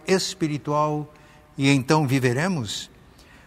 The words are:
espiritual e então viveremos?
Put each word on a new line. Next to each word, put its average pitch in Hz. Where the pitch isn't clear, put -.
espiritual 151
e 139
então 143
viveremos? 131